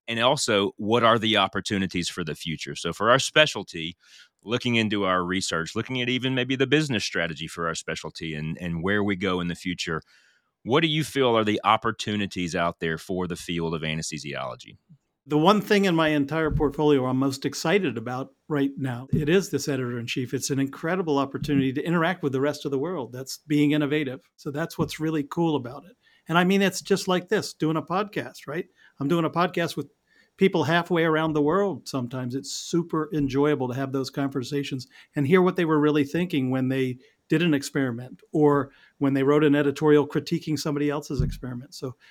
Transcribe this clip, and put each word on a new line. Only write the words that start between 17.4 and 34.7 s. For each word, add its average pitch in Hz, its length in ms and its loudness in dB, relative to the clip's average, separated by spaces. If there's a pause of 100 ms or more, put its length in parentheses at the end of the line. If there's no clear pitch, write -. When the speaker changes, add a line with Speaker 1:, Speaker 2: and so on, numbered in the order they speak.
Speaker 2:
excited 160 520 0
about 123 320 -8 (180)
right 139 300 0
now, 131 340 -6
it 151 160 2
is 180 220 2
this - 180 -4
editor-in-chief. 123 680 -4
It's - 160 -2
an 135 80 0
incredible 160 580 -2
opportunity 135 560 0
to 147 100 -2
interact 170 380 0
with 135 120 -2
the 131 80 0
rest 143 240 -2
of 151 40 -2
the 135 80 -2
world 139 340 -4
that's 127 360 -12
being 147 240 4
innovative. 147 480 0 (160)
So - 160 -10
that's 156 260 -6
what's 151 220 -2
really 156 240 0
cool 165 320 0
about 127 300 -6
it. 185 120 -20 (300)
And 165 100 2
I 180 60 6
mean, 196 180 4
it's 185 200 2
just 190 260 0
like 180 220 0
this, 180 240 0
doing 160 240 0
a 156 40 -2
podcast, 170 640 -6
right? 165 200 -8 (340)
I'm 139 80 0
doing 165 180 2
a 151 60 0
podcast 170 440 0
with 147 120 -8 (500)
people 180 280 4
halfway 170 400 2
around 160 280 2
the 151 80 2
world 165 460 0
sometimes. 127 480 -6
It's 139 160 -8
super 170 640 -2
enjoyable 143 540 2
to 120 80 -4
have 135 180 -4
those 135 180 -4
conversations 139 760 -4 (280)